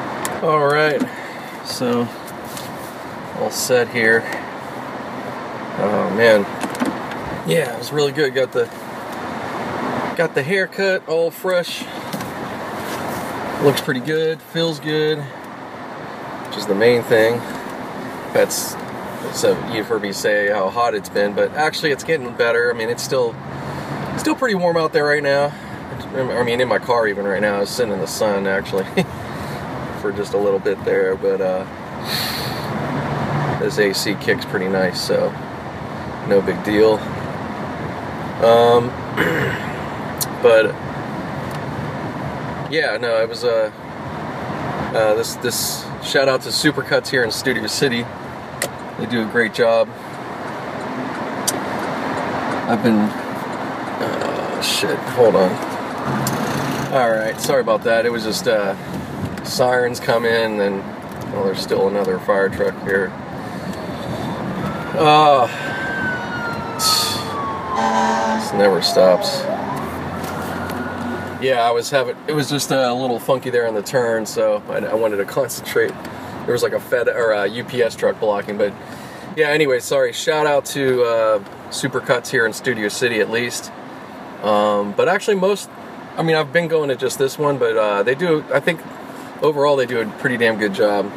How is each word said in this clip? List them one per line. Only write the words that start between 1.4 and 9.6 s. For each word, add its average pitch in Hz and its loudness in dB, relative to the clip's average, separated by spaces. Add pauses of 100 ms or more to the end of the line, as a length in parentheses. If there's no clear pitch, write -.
So, - 0 (1300)
all 110 -2
set 120 2
here. 113 6 (1600)
Oh, 98 2
man. 110 8 (1040)
Yeah, 160 2
it - -8
was - -8
really 143 2
good. 135 2
Got 127 2
the, 117 2 (1500)